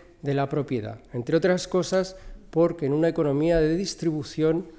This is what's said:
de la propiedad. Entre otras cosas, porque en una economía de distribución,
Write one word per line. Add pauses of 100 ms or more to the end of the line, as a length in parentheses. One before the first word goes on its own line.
(200)
de
la
propiedad. (140)
Entre
otras
cosas, (340)
porque
en
una
economía
de
distribución, (120)